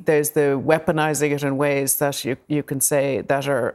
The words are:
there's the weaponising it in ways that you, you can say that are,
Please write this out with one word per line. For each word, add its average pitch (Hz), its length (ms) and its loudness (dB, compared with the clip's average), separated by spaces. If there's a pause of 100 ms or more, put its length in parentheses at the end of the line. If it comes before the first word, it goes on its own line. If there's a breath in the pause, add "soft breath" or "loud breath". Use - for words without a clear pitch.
there's 147 260 2
the 139 320 2
weaponising 156 680 0
it 143 100 -2
in 139 160 -2
ways 139 380 0
that 143 280 -2
you, 135 140 -4 (100)
you 147 140 0
can 135 180 -6
say 135 420 0
that 139 260 -2
are, 127 280 0